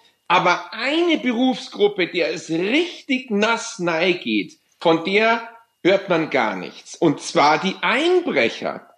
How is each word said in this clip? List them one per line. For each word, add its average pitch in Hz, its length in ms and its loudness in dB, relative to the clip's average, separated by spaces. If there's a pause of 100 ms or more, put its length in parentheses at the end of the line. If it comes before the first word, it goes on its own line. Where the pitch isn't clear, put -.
(300)
Aber 175 420 2
eine 302 460 0
Berufsgruppe, 208 920 0
der 160 260 -2
es 170 160 -10
richtig 254 800 -2
nass 214 500 0
nahe 175 340 0
geht, 107 440 -4 (220)
von 165 240 2
der 220 460 0 (340)
hört 196 240 2
man 160 220 0
gar 113 260 0
nichts. - 400 -14
Und 156 240 2
zwar 156 380 2
die 185 240 -4
Einbrecher. 233 1160 0